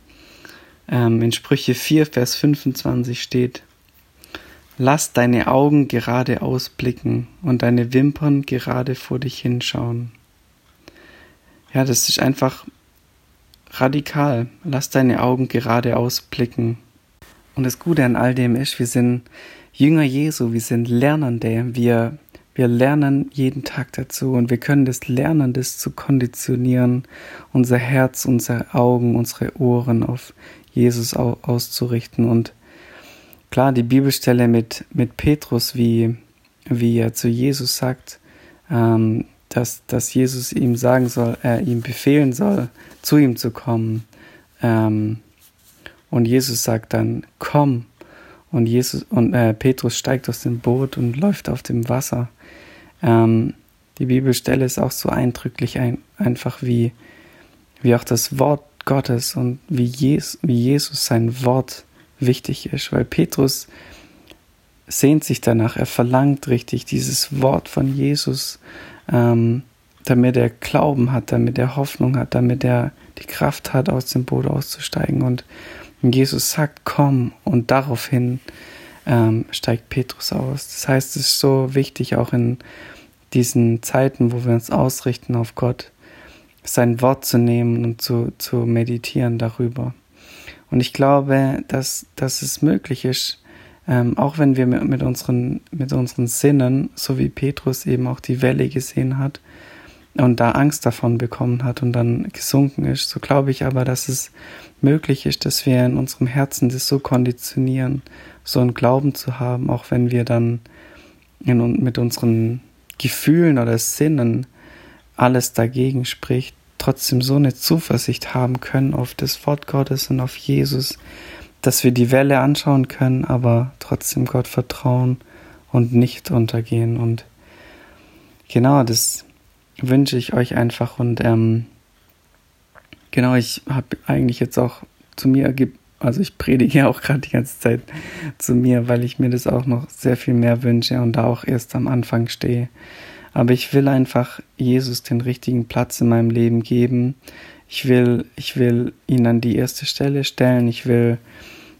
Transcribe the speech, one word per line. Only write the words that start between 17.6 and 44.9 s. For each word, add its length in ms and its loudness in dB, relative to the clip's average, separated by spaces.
das 160 -4
Gute 240 2
an 140 4
all 180 2
dem 200 2
ist, 240 -4
wir 80 0
sind 340 0
Jünger 300 4
Jesu, 500 0
wir 80 0
sind 280 -2
Lernende, 840 0
wir, 440 2
wir 140 2
lernen 640 2
jeden 300 -2
Tag 300 -8
dazu 400 -6
und 160 2
wir 80 2
können 280 2
das 220 -6
lernen, 460 2
das 240 -4
zu 140 -6
konditionieren, 1120 0
unser 240 4
Herz, 480 0
unsere 500 -2
Augen, 400 4
unsere 420 -4
Ohren 460 2
auf 300 -6
Jesus 400 2
au-, 300 -2
auszurichten. 840 -2
Und 220 0
klar, 200 2
die 120 2
Bibelstelle 640 2
mit, 340 0
mit 220 -2
Petrus, 600 -2
wie, 400 2
wie 320 0
er 160 0
zu 160 -2
Jesus 480 -2
sagt, 420 -6
ähm, 540 2
dass, 400 -4
dass 260 -4
Jesus 380 -2
ihm 240 0
sagen 320 2
soll, 380 -2
äh, 180 0
ihm 180 -2
befehlen 520 2
soll, 340 0
zu 140 0
ihm 220 4
zu 140 -4
kommen, 520 -4
ähm, 580 0